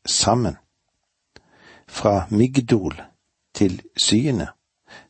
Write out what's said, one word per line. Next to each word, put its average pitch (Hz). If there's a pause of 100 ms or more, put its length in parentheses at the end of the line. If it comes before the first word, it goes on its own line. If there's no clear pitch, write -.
sammen. 104 (1300)
Fra 101
Migdol 117 (560)
til - (140)
Syene 113 (600)